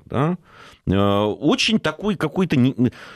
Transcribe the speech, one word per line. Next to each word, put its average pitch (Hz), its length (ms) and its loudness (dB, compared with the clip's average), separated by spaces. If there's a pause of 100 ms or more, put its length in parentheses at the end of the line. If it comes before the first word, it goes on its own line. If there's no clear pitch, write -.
да? 156 320 -2 (500)
Э, 101 380 2
очень 113 540 0
такой 180 360 -4
какой-то 165 420 -2
не-, 123 340 2 (240)